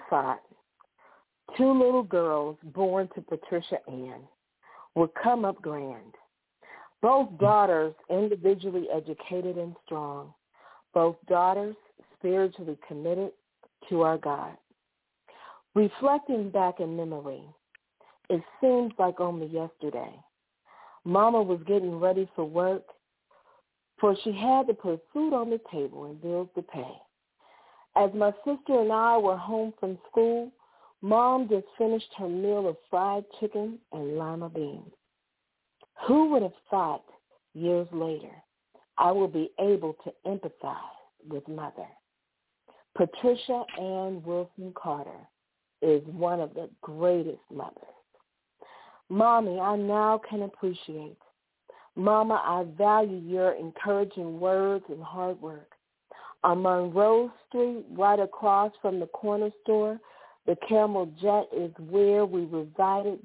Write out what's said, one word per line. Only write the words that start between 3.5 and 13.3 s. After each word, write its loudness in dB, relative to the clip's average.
Ann -12
would 2
come 2
up -2
grand? -10
Both 4
daughters 4
individually 0
educated -6
and -8
strong, -10
both 4
daughters 2
spiritually -2
committed -4